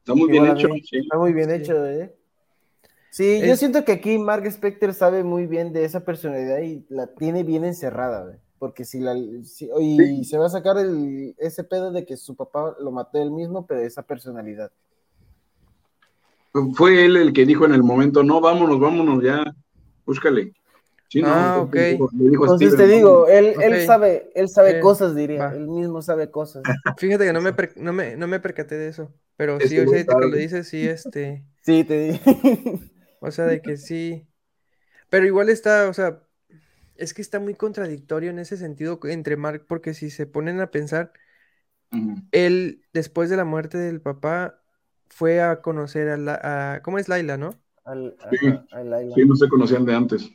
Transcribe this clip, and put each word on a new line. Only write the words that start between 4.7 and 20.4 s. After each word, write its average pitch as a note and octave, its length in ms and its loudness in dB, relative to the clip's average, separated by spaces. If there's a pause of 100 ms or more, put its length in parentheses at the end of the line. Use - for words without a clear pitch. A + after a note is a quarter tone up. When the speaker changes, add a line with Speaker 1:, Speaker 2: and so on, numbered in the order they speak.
Speaker 2:
sabe F#3 300 2
muy F3 220 -4
bien E3 260 -6
de D#3+ 120 -2
esa D#3+ 200 -6
personalidad C#3+ 560 -6
y D#3+ 280 -10
la C3 260 -8
tiene E3 280 -4
bien D#3+ 220 -4
encerrada, B2 600 -8
güey. F2+ 120 -20 (220)
Porque B2+ 260 -12
si B2+ 140 -14
la, B2+ 160 -6 (300)
si, - 260 -18 (100)
y D3+ 160 0
Speaker 1:
Sí. D3+ 280 4
Speaker 2:
se D3+ 120 -8
va D#3+ 100 0
a F3 40 0
sacar F#3+ 280 -2
el, C#3+ 600 -6
ese D#3+ 240 -8
pedo F#3 300 -6
de F3 120 -6
que C3+ 120 -14
su - 180 -18
papá D3 460 -8
lo C#3 100 -10
mató B2+ 320 -6
él D3 80 -4
mismo, E3+ 360 -10
pero B2+ 160 -6
esa A#2+ 200 -10
personalidad. A2+ 680 -14 (2000)
Speaker 1:
Fue F3+ 300 6
él F3+ 120 6
el D#3+ 160 4
que C3+ 140 6
dijo D3+ 200 4
en D3+ 80 4
el B2+ 80 6
momento, C#3 420 4
"No, D#3 160 4
vámonos, E3 400 4
vámonos, D3+ 420 2
ya, C#3+ 220 0 (600)
búscale". C3+ 480 -2 (560)